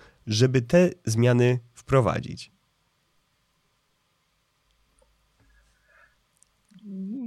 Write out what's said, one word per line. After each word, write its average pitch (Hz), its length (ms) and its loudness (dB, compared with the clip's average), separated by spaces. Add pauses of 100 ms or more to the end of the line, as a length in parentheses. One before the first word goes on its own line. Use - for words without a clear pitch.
(260)
żeby 123 360 2
te 175 280 2 (140)
zmiany 123 560 2 (120)
wprowadzić. - 800 -4 (4000)